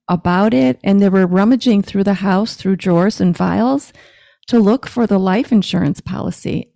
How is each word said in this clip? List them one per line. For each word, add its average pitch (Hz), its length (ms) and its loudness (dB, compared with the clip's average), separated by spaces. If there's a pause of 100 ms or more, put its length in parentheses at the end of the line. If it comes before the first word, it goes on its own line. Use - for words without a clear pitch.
about 180 440 0
it, 254 320 2
and 202 160 2
they 202 80 4
were 190 180 4
rummaging 208 540 2
through 196 240 -2
the 202 80 2
house, 196 420 -2
through 190 220 -2
drawers 180 420 0
and 180 160 0
files, 214 600 -2 (520)
to 240 120 2
look 214 280 2
for 240 200 -2
the 202 120 0
life 190 340 -2
insurance 185 500 -2
policy, - 720 -8